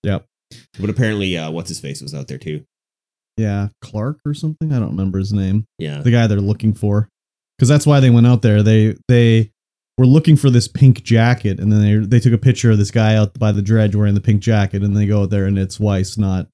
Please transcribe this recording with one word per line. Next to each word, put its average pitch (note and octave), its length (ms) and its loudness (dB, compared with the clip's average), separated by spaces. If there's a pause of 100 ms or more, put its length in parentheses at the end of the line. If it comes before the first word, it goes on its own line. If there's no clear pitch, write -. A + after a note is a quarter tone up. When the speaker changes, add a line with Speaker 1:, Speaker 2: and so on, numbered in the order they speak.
Speaker 1:
Yep. G2+ 220 -6 (560)
Speaker 2:
But G2+ 100 -6
apparently, G#2 460 -4
uh, D#2+ 140 -8
what's E2+ 180 -10
his D#2+ 120 -14
face C#2+ 220 -14
was C#2+ 120 -16
out C#2 140 -12
there C#2+ 100 -14
too. D2+ 260 -12 (720)
Speaker 1:
Yeah, G2+ 300 -4 (120)
Clark A2+ 460 -10
or D3 80 -6
something. D#3 380 -8
I B2+ 60 -2
don't G2 120 -4
remember F#2+ 280 -4
his G2 140 -4
name. G2+ 320 -2 (140)
Speaker 2:
Yeah. D#2 240 -10
Speaker 1:
The C3 80 2
guy A#2 160 2
they're G#2 160 0
looking G#2 320 -2
for. G#2 340 -2 (500)
'Cause A#2+ 100 4
that's D3 180 2
why D3 140 4
they C3 100 4
went A#2+ 160 6
out B2 160 2
there. G#2+ 200 2
They, G#2+ 320 2 (140)
they A2+ 420 4 (460)
were B2+ 100 2
looking D3+ 300 4
for C#3 140 2
this A#2+ 180 2
pink - 340 2
jacket, A2+ 560 0
and G#2 140 -2
then G#2 80 2
they, G#2 260 0
they A#2 140 2
took A#2 140 2
a A2+ 40 0
picture B2 320 0
of G#2+ 60 4
this G2+ 140 0
guy A2 260 0
out G#2+ 220 -2
by A2 120 0
the G2+ 120 -2
dredge G#2+ 340 0
wearing G2+ 180 0
the G2+ 60 0
pink G#2 220 0
jacket, G2+ 400 -2
and G2+ 120 -2
they G#2 120 0
go G2+ 160 0
out F#2+ 80 -4
there, G2+ 160 -2
and G2 120 -2
it's F#2+ 220 -6
Weiss, G2 380 -2
not F#2+ 360 -2